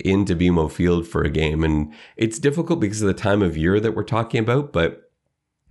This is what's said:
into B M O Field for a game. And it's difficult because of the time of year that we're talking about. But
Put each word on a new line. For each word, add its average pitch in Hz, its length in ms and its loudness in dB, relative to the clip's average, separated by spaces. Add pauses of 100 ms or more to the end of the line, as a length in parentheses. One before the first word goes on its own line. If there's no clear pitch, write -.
into 92 320 2
B 90 120 4
M 87 100 4
O 78 100 2
Field 85 400 0
for 78 140 -2
a 76 80 0
game. 78 340 0
And 76 300 0 (240)
it's 113 200 -2
difficult 165 400 0
because 107 220 -4
of 107 60 0
the 95 80 2
time 101 260 0
of 85 160 0
year 90 240 2
that 110 120 -2
we're 110 100 -4
talking 113 380 -4
about. 135 300 -2
But - 400 -2 (600)